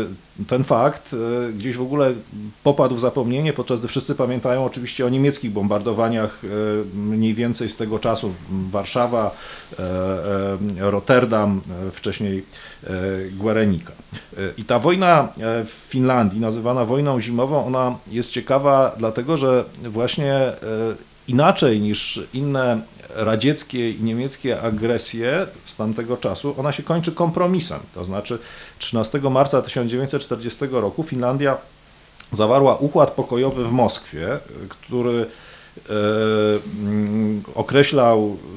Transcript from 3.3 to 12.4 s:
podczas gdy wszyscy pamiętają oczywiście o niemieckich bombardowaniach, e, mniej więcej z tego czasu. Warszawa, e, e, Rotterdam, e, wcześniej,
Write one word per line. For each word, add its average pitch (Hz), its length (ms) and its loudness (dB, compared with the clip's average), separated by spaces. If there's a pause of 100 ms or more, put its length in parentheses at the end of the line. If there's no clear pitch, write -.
podczas 123 260 -2
gdy 117 80 -6
wszyscy 139 280 -2
pamiętają 127 500 0
oczywiście 123 400 -4
o 123 40 2
niemieckich 135 420 2
bombardowaniach, 107 920 0
e, 104 540 -2
mniej 110 360 0
więcej 117 360 -2
z - 60 -6
tego 110 240 -4
czasu. 110 340 -2 (380)
Warszawa, 110 640 0 (440)
e, 95 40 -6
e, 95 1080 -2
Rotterdam, 107 720 4 (260)
e, 92 40 -6
wcześniej, 95 520 -4 (400)